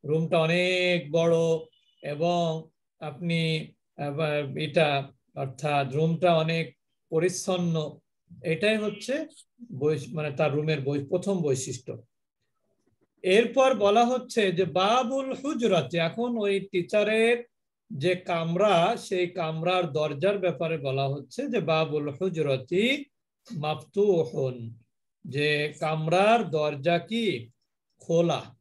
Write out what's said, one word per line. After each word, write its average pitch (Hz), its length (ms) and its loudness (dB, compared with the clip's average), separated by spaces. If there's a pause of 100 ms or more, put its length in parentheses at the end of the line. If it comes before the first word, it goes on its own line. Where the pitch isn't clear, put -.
রুমটা 160 340 0
অনেক 175 720 0
বড় 165 220 4 (680)
এবং 160 680 -2 (320)
আপনি, 160 720 -2 (240)
আহ, 147 600 -4
এটা 147 560 0 (220)
অর্থাৎ 139 580 -2
রুমটা 165 420 2
অনেক 160 420 0 (340)
পরিচ্ছন্ন। 170 880 0 (440)
এটাই 208 340 0
হচ্ছে 233 500 -4 (460)
বৈ-, 147 420 -2
মানে 151 160 -4
তার 143 240 0
রুমের 151 260 0
বৈ-, 143 280 -2
প্রথম 180 340 -2
বৈশিষ্ট্য। 127 600 -4 (1200)
এরপর 240 520 4
বলা 208 300 4
হচ্ছে 240 480 0
যে 175 120 2
বাবুল 240 720 0
হুজরাতে, 190 640 0
এখন 226 400 -2
ওই 196 340 0
টিচারের 220 720 2 (460)
যে 143 240 0
কামরা, 180 840 2
সেই 180 300 -2
কামরার 170 680 -2
দরজার 151 460 0
ব্যাপারে 170 400 -2
বলা 139 300 -2
হচ্ছে 147 400 -6
যে 226 120 0
বাবুল 151 500 0
হুজরতি 175 960 -2 (480)
মাফতুহুন, 147 1300 -2 (460)
যে 147 560 -2
কামরার 165 680 2
দরজা 151 480 0
কি 170 520 -4 (480)
খোলা 165 640 0